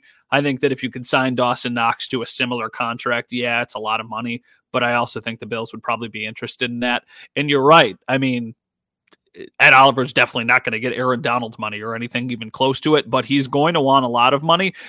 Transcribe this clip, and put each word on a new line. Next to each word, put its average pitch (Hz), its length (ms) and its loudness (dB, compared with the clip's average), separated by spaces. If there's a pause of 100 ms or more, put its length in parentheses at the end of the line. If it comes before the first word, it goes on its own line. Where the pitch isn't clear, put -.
(320)
I 139 100 4
think 143 180 -2
that 143 120 0
if 127 120 -6
you 123 80 -6
could 127 160 -12
sign 131 260 0
Dawson 120 400 -2
Knox 117 360 -2
to 123 120 -4
a 113 60 -8
similar 120 420 -4
contract, 117 640 -4
yeah, 120 320 -2
it's - 100 -10
a 113 60 -8
lot 110 200 -4
of 113 80 -10
money, 117 360 -8 (280)
but 123 120 0
I 120 100 0
also 120 260 -2
think 113 200 -10
the 113 80 -14
Bills 113 240 -8
would 113 100 -14
probably 117 280 -4
be 107 160 -10
interested 120 440 -6
in 120 120 -6
that. 123 220 0 (320)
And 147 140 -2
you're 139 160 2
right. 143 320 6 (100)
I 131 120 0
mean, 123 340 -2 (1040)
Ed 139 140 8
Oliver's 131 400 6
definitely 123 300 0
not 123 200 2
gonna 113 160 -6
get 120 140 -4
Aaron 123 280 0
Donald 117 360 -2
money 107 240 -8
or 113 140 -8
anything 120 340 -6
even 113 220 -8
close 139 300 0
to 151 140 4
it, 135 140 0
but 117 160 0
he's 139 220 0
going 143 260 0
to 165 80 2
want 135 240 4
a 123 40 -2
lot 120 240 4
of 139 100 -2
money. 170 300 2 (160)